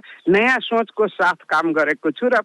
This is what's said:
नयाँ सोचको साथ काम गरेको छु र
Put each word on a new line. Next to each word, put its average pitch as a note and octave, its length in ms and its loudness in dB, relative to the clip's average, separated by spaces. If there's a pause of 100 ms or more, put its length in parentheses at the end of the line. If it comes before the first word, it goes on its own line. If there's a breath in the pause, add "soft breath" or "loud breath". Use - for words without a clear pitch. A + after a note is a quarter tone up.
(300 loud breath)
नयाँ A#3+ 300 2
सोचको A3+ 480 -2
साथ F3+ 260 0
काम E3 400 -2
गरेको D3+ 380 -2
छु A#3+ 160 -4
र A#3 180 2